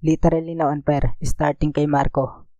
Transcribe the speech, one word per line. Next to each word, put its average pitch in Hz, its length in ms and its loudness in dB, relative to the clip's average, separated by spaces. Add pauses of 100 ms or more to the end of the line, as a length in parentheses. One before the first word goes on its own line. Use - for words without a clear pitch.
literally 165 480 2
na 160 160 -2
on 147 160 -4
fire, 139 400 0
starting 147 480 0
kay 147 160 0
Marco, - 560 -2 (140)